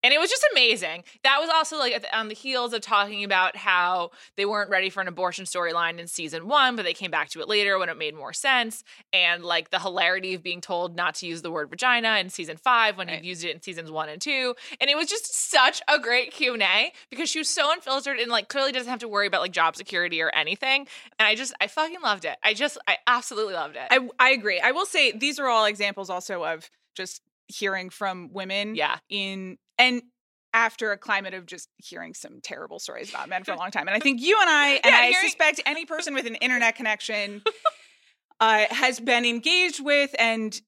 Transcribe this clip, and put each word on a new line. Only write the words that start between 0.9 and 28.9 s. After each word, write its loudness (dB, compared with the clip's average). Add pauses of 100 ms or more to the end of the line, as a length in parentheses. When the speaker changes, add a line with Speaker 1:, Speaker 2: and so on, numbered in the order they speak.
Speaker 1:
That 6
was -2
also, 0
like, 0
at -4
the, -8
on -2
the -10
heels -4
of -4
talking 0
about 2
how 2 (240)
they -2
weren't -2
ready 2
for -6
an -2
abortion -4
storyline -2
in -14
season -8
one, 4
but -6
they -2
came -8
back -2
to -12
it -8
later 2
when 0
it -8
made -6
more -14
sense. -2 (300)
And, 2
like, 0
the -2
hilarity 0
of -10
being -8
told -4
not -2
to -10
use -8
the -8
word -6
vagina 2
in -2
season -10
five 2
when -6
Speaker 2:
Right. -8
Speaker 1:
he'd -18
used -10
it -4
in -20
seasons -12
one -6
and -12
two. -2 (260)
And 0
it 2
was -2
just -6
such 4
a 4
great 0
Q -2
and 0
A 2 (180)
because -4
she -2
was -4
so 0
unfiltered -2
and, -2
like, -2
clearly -2
doesn't -6
have -4
to -10
worry 0
about, 0
like, -2
job 4
security -2
or 0
anything. 0 (320)
And 6
I 4
just, -6
I 0
fucking -4
loved -2
it. -4
I 2
just, -2 (120)
I 0 (100)
absolutely -2
loved -6
it. -10
Speaker 2:
I, 4 (140)
I 6
agree. 0
I 4
will -2
say 2
these -4
are -2
all 4
examples -2
also -6
of -6 (240)
just -12 (260)
hearing -6
from -8
women -4
Speaker 1:
Yeah. -2 (120)